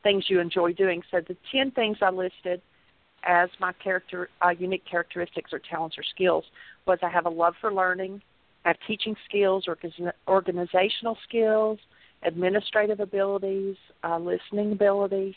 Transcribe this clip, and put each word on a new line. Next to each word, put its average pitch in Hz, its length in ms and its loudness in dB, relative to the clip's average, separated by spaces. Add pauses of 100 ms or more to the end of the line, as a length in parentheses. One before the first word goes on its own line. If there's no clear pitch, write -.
things 202 260 2
you 180 120 4
enjoy 170 320 2
doing? 175 380 0
So 180 100 0
the 175 160 -8 (160)
ten 269 180 0
things 220 320 0
I 190 80 4
listed 185 500 -4 (640)
as 180 260 4 (120)
my 185 140 -2
character, 185 540 -6 (160)
uh, 180 60 6
unique 180 400 -4
characteristics 175 600 -6
or 151 80 -8
talents 160 360 -8
or 139 60 -14
skills 170 420 0 (420)
was 185 160 2
I 175 80 -2
have 175 160 2
a 170 40 0
love 170 300 2
for 214 120 -2
learning, 190 500 -2 (420)
I 175 60 4
have - 80 -2 (100)
teaching 214 260 -6 (140)
skills, 190 400 2
org-, 175 440 -8 (140)
organizational 190 920 0 (120)
skills, 220 500 2 (440)
administrative 202 800 0
abilities, 196 760 -2 (280)
uh, 165 140 -2
listening 196 540 -2
ability, 196 640 2